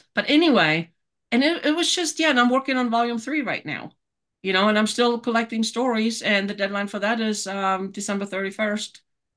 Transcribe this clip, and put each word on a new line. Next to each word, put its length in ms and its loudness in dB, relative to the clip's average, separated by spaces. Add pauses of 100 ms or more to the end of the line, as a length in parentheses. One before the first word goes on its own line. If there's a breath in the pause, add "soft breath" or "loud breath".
(140)
but 160 0
anyway, 600 4 (400)
and 120 4
it, 220 0
it 100 2
was 180 0
just, 260 -2
yeah, 100 2
and 100 2
I'm 120 4
working 260 0
on 140 -2
volume 260 0
three 240 -4
right 240 -6
now, 280 -10 (500)
you 100 0
know, 160 4
and 80 2
I'm 80 4
still 320 2
collecting 460 -2
stories. 580 -2
And 260 0
the 60 -4
deadline 340 -4
for 120 -8
that 200 0
is, 280 -2
um, 420 -2
December 380 -6
thirty-first, 720 -6 (360)